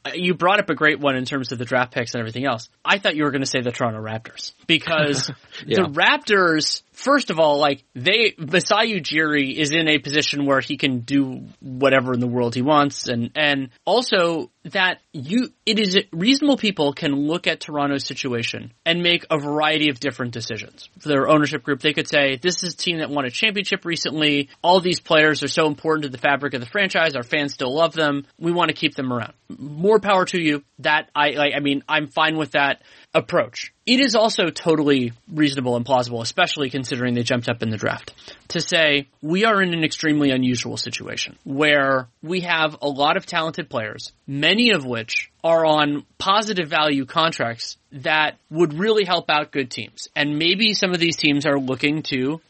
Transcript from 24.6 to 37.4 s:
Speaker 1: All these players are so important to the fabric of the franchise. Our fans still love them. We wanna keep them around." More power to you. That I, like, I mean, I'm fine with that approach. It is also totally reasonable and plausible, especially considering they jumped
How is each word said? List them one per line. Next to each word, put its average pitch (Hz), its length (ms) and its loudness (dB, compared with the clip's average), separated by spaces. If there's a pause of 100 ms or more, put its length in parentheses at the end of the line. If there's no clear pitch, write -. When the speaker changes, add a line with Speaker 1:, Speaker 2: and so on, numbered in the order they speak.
Speaker 1:
All 180 180 6
these 170 200 0
players 156 420 4
are 143 60 -2
so 160 180 2
important 156 380 -2
to 139 40 -6
the 127 100 -10
fabric 139 360 0
of 127 60 -6
the 120 60 -10
franchise. 175 480 0
Our 123 80 -4
fans 143 300 -4
still 131 220 -4
love 160 180 2
them. 147 320 -2 (140)
We 170 140 -2
wanna 170 200 0
keep 151 220 -2
them 131 180 -4
around." 117 220 -6 (240)
More 165 420 2
power 190 260 2
to 180 140 -4
you. 147 240 0 (140)
That 151 360 0
I, 147 160 2
like, 143 240 2
I 143 60 0
mean, 139 280 -2
I'm 151 180 0
fine 160 300 0
with 151 160 -4
that 143 300 0 (300)
approach. 151 600 -2 (140)
It 247 140 4
is 240 160 2
also 214 320 2
totally 143 640 2 (180)
reasonable 139 460 0
and 120 80 -2
plausible, 120 380 0
especially 147 480 -2
considering 123 440 -2
they 120 80 0
jumped 120 280 -2